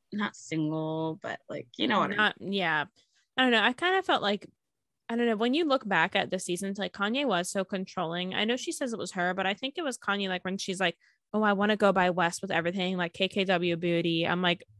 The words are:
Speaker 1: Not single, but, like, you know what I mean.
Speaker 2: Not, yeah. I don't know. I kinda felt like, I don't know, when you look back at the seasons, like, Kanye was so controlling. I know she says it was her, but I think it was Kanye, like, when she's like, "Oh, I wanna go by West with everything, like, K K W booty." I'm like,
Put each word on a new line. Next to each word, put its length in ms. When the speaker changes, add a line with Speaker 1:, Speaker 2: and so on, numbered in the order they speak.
Speaker 1:
Not 240
single, 840
but, 180
like, 160
you 120
know 100
what 80
I 20
mean. 80
Speaker 2:
Not, 240
yeah. 440
I 60
don't 100
know. 100
I 120
kinda 300
felt 180
like, 240
I 60
don't 100
know, 100
when 160
you 140
look 200
back 300
at 140
the 80
seasons, 400
like, 160
Kanye 320
was 240
so 140
controlling. 720
I 100
know 120
she 160
says 220
it 40
was 140
her, 220
but 120
I 60
think 240
it 60
was 160
Kanye, 300
like, 180
when 100
she's 240
like, 160
"Oh, 80
I 120
wanna 220
go 160
by 180
West 320
with 80
everything, 480
like, 160
K 140
K 160
W 320
booty." 500
I'm 160
like, 220